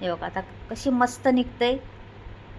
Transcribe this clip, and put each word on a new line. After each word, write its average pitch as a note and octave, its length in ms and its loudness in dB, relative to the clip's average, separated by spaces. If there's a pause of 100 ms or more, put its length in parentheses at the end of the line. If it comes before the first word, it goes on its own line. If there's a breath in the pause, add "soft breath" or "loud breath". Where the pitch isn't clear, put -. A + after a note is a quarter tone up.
हे F3+ 100 0
बघा E3+ 140 -4
आता F#3 160 -4 (300)
कशी A3+ 180 -2
मस्त B3 440 4
निघतंय. B3 440 4 (800)